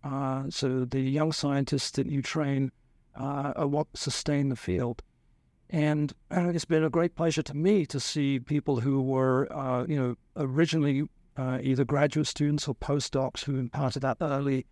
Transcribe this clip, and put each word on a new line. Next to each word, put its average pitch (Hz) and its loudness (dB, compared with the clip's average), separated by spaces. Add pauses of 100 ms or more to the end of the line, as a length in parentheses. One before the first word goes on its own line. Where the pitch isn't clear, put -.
Uh, 135 -4
so 127 0
the 131 -2
young 143 2
scientists 139 0
that - 0
you 139 -2
train, 139 0 (480)
uh, 143 -4
are 147 0
what 147 0
sustain 143 0
the 127 -2
field. 113 -2 (680)
And, 151 0 (180)
uh, 175 2
it's 170 -2
been 160 4
a 156 2
great 170 2
pleasure 160 0
to 143 -8
me 170 4
to 143 -4
see 139 0
people 139 0
who 135 2
were, 131 2
uh, 127 -2
you 156 0
know, 123 0 (220)
originally, 147 2 (260)
uh, 127 -2
either 131 2
graduate 143 2
students 147 0
or 135 -4
postdocs 135 -2
who 139 -2
imparted 131 -2
that 131 0
early 139 0